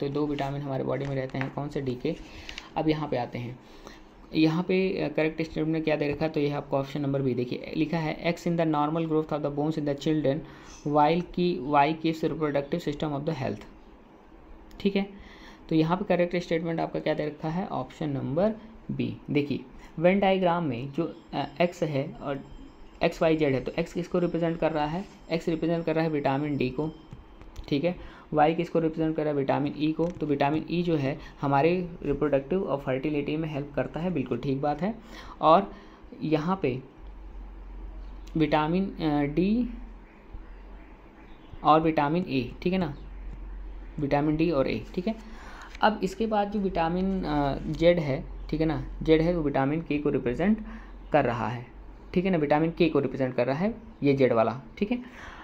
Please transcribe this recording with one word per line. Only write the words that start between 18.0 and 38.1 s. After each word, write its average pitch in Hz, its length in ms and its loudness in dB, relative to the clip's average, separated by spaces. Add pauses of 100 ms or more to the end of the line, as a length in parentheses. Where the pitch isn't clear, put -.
number 139 440 0 (360)
B। 123 220 -2 (180)
देखिए 139 300 0 (380)
Venn 185 220 6
diagram 185 440 4
में 135 280 -4
जो, 165 120 -2 (300)
अ, 143 120 -2 (140)
X 175 240 0
है 151 280 0
और 139 320 -6 (600)
X - 180 0
Y 160 140 6
जेड 147 180 4
है, 123 60 2
तो - 120 -4
X - 200 -2
किसको 175 260 -2
represent 170 420 0
कर 160 120 2
रहा 151 140 0
है, 175 180 -4 (260)
X 165 180 -2
represent 165 380 0
कर 156 80 2
रहा 160 100 2
है 165 60 0
vitamin 143 460 0
D 127 140 2
को, 151 200 -2 (800)
ठीक 151 160 2
है, 175 100 0 (400)
वाई 151 200 6
किसको 170 240 0
represent 160 380 2
कर 156 60 0
रहा 151 100 0
है? 143 40 -2
विटामिन 139 420 2
ई 151 140 2
को। 160 180 0
तो 156 160 -6
vitamin 143 440 2
ई 175 120 2
जो 165 140 2
है 139 200 0 (240)
हमारे 143 320 4 (300)
reproductive 143 600 2
और 139 160 -2
फर्टिलिटी 143 580 -2
में 160 120 -2
help 143 260 -6
करता 135 260 -2
है, 180 100 -2
बिल्कुल 131 280 -2
ठीक 139 220 -2
बात 147 220 -2
है। 220 120 0 (480)
और 175 280 6 (540)
यहाँ 156 380 2
पे 131 160 0 (1600)